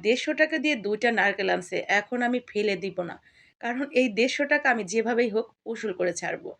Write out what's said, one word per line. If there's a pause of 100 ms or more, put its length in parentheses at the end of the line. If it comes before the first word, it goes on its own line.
দেড়শো
টাকা
দিয়ে
দুইটা
নারকেল
আনছে, (120)
এখন
আমি
ফেলে
দিব
না, (460)
কারণ (100)
এই
দেড়শো
টাকা
আমি
যেভাবেই
হোক (200)
উসুল
করে
ছাড়বো।